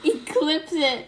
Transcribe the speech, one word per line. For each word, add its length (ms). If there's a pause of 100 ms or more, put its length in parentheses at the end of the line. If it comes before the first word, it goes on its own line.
Eclipse 680
it. 340